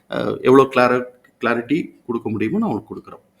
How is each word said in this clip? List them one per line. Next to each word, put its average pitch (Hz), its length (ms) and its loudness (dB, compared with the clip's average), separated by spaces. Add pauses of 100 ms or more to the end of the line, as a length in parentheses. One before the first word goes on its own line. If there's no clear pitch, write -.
(120)
அ, - 300 -4
எவ்வளோ 135 220 6
கிளார-, 123 420 2 (360)
கிளாரிட்டி 120 480 -2 (160)
கொடுக்க 117 240 -6
முடியுமோ 110 280 -2
நான் 220 120 -2
உங்களுக்கு 101 260 -8
கொடுக்குறேன். - 340 -18 (120)